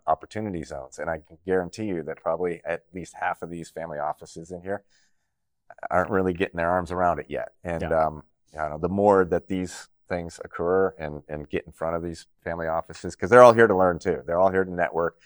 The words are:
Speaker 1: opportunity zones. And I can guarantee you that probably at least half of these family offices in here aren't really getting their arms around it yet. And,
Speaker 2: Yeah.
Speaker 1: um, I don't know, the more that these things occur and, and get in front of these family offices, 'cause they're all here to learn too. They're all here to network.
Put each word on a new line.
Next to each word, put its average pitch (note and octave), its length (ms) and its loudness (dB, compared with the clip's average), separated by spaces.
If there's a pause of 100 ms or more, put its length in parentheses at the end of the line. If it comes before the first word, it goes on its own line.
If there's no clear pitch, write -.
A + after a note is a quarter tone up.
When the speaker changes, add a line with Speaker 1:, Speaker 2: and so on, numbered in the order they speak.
Speaker 1:
opportunity F2+ 560 -6
zones. C2+ 360 -14
And D#2 100 -6
I D#2+ 100 -6
can D#2+ 260 -20
guarantee F#2 400 -4
you F2 180 -6
that D2+ 180 -10
probably E2+ 440 -4
at E2+ 180 -6 (100)
least F2 260 -14
half F2+ 220 -6
of E2+ 80 -10
these E2+ 200 -12
family D#2+ 300 -10
offices D#2+ 520 -10
in F2 100 -12
here G2 220 -8 (1080)
aren't F2 220 0
really F#2 220 0
getting F2 240 -4
their E2+ 120 0
arms F2 220 -2
around F2 280 0
it C#2 100 -12
yet. B1+ 240 -8 (100)
And, E2+ 200 -6
Speaker 2:
Yeah. D#2+ 220 0
Speaker 1:
um, D#2 180 -6 (300)
I D2+ 100 -10
don't D2+ 80 -6
know, D2+ 60 -10
the E2+ 120 -4
more G2+ 360 4
that E2+ 220 -2
these F#2 400 -8 (220)
things E2+ 340 -8
occur F#2 560 0
and, D2+ 300 -10
and D2+ 200 -10
get - 160 -6
in D#2+ 60 -20
front E2 240 -6
of E2 80 -6
these E2 240 -12 (160)
family E2+ 240 -6
offices, E2 480 -8
'cause F#2 140 -6
they're B2 120 12
all A#2+ 120 12
here A2+ 140 6
to G2+ 80 2
learn F2+ 240 2
too. D#2 260 -4
They're E2+ 140 -2
all F#2+ 120 4
here F#2+ 140 2
to F#2 80 -10
network. E2+ 520 -2